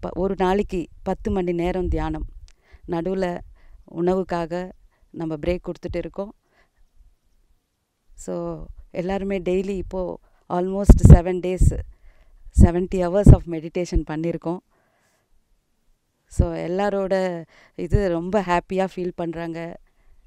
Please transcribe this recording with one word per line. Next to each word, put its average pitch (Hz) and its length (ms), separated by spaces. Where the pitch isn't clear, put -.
ப-, - 140
ஒரு 190 240
நாளைக்கு 190 500
பத்து 190 280
மணி 185 220
நேரம் 175 360
தியானம். 156 380
நடுவுல 180 520
உணவுக்காக 175 720
நம்ம 160 260
break 175 340
கொடுத்துட்டு 175 260
இருக்கோம். 180 380
So, 170 500
எல்லாருமே 196 480
daily 185 300
இப்போ 185 500
almost 190 600
seven 175 320
days, 180 380
seventy 180 360
hours 185 380
of 170 80
meditation 170 680
பண்ணியிருக்கோம். 160 480
So, 170 280
எல்லாரோட 185 880
இது 190 340
ரொம்ப 175 320
ஹாப்பியா 180 540
feel 180 200
பண்றாங்க. 165 600